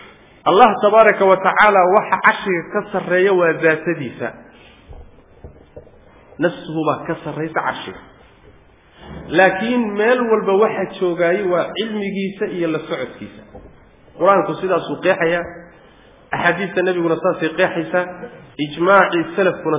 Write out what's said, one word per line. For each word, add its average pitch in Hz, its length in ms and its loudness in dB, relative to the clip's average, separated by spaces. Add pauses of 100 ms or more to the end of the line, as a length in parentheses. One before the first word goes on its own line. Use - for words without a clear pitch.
(460)
Allah 208 220 6 (140)
tabaaraka 208 420 6
wa 190 120 6
tacaala 190 440 4 (160)
waxa 190 280 2
carshiga 196 380 0 (100)
ka 208 80 -2 (120)
sarreeya 185 400 0
waa 175 200 4
daatadiisa. 156 760 -2 (2000)
Nafsuhu 160 480 -4
baa 143 200 -2
ka 165 80 -4 (100)
sarraysa 156 360 -6
carshiga. 123 400 -8 (1300)
Laakiin 208 640 2
meel 226 280 2
walba 214 320 0
waxa 196 320 2 (160)
joogaayay 175 480 0
waa 170 260 0
cilmigiisa 202 720 -6
iyo 170 220 -4
la 156 100 -4
socodkiisa. 127 640 -10 (760)
Qur-aanku 165 420 2
sidaasuu 175 420 -2
qeexayaa. 175 420 0 (880)
Axaadiista 175 500 -2
nabiguna 170 340 0
saasay 160 320 -2
qeexaysaa. 175 560 -2 (540)
Ijmaacii 170 680 2 (120)
salafkuna 160 420 0